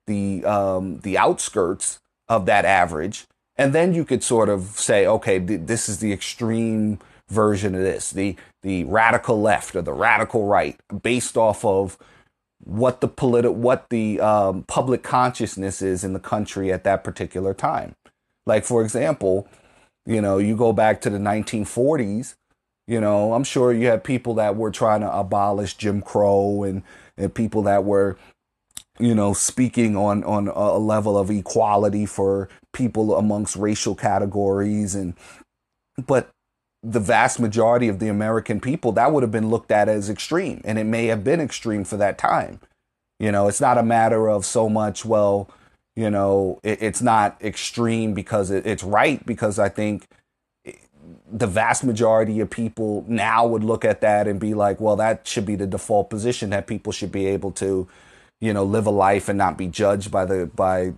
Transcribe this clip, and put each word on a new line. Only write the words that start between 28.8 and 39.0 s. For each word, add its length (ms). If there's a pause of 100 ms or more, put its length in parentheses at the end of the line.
you 120
know, 200
speaking 640
on, 260
on 240
a, 60
a 260
level 400
of 100
equality 800
for 420 (240)
people 440
amongst 400
racial 400
categories. 1000
And, 200 (920)
but 240 (500)
the 200
vast 400
majority 480
of 100
the 80
American 540
people, 320
that 180